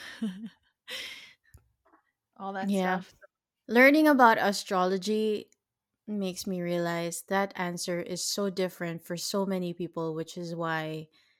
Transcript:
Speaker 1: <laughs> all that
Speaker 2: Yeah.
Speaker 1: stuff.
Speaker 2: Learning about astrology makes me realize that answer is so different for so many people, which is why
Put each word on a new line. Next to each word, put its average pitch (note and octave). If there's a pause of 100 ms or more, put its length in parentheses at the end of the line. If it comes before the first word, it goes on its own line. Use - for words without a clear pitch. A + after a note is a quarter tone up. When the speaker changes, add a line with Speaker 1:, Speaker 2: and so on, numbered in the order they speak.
(220)
Speaker 1:
<laughs> G#3 (1900)
all G3
that G3
Speaker 2:
Yeah. F#3
Speaker 1:
stuff. - (540)
Speaker 2:
Learning C#4+
about B3
astrology G3 (560)
makes G3
me F3+
realize E3+
that G3
answer F3
is F3
so G3+
different F3+
for F3
so G3
many F3+
people, E3
which D#3+
is E3+
why D#3+ (320)